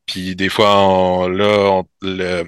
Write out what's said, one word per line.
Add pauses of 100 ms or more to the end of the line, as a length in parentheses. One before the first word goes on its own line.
Puis
des
fois,
on,
là,
on, (160)
le,